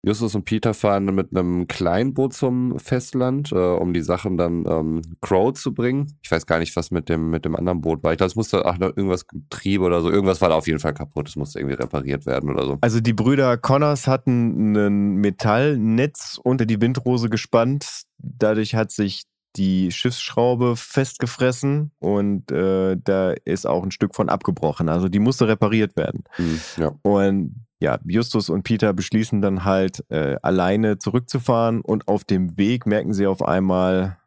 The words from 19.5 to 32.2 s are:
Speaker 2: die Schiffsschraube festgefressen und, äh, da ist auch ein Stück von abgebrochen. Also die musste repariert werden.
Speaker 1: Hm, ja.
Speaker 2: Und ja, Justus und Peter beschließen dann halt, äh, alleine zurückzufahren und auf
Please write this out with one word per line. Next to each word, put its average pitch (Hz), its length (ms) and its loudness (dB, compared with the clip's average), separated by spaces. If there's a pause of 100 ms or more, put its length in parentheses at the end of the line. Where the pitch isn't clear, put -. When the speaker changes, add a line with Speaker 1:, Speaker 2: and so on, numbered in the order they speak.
Speaker 2:
die 92 360 2
Schiffsschraube 123 840 0
festgefressen 135 1200 -2
und, 101 520 0
äh, 95 540 0
da 95 280 2 (120)
ist 87 220 -2
auch 87 160 0
ein 95 80 -4
Stück - 240 -2
von - 160 0
abgebrochen. 82 580 -2
Also 87 220 0
die 101 80 2
musste 117 280 4
repariert 107 500 2
werden. - 280 -4 (120)
Speaker 1:
Hm, 80 240 -2 (180)
ja. 78 140 0 (100)
Speaker 2:
Und 98 640 2 (160)
ja, 69 220 0
Justus 107 460 0
und 90 120 0
Peter 107 300 2
beschließen 104 480 0
dann 95 240 0
halt, 95 460 0
äh, 73 320 -2
alleine 95 560 2
zurückzufahren 117 840 0
und - 280 -2
auf 101 160 0